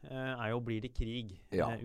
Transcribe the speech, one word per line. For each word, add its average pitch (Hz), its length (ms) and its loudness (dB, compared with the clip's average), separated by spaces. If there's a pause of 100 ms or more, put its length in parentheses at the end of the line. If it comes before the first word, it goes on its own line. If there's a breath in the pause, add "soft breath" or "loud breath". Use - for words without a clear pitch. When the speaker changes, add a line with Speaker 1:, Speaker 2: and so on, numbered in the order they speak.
Speaker 1:
eh, 131 320 -4
er 113 140 2
jo, 120 100 4
blir 117 220 0
det 123 120 -4
krig, 113 440 -2 (120)
Speaker 2:
Ja. 85 200 4
Speaker 1:
eh, 113 140 -2